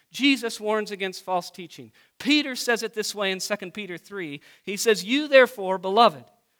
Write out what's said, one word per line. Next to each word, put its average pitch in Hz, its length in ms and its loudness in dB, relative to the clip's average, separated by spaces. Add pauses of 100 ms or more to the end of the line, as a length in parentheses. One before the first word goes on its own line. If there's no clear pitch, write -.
(120)
Jesus 240 480 0
warns 214 320 -2
against 190 320 -8
false 185 260 -4
teaching. 147 400 -16 (280)
Peter 285 360 0
says 226 300 -2
it 214 100 -8
this 208 200 -6
way 196 180 -2
in 190 80 -6
Second 196 340 -6
Peter 185 240 -10
three. 160 420 -12 (220)
He - 140 -6
says, 202 260 2
"You 262 240 0
therefore, 226 520 4
beloved, 190 460 4 (360)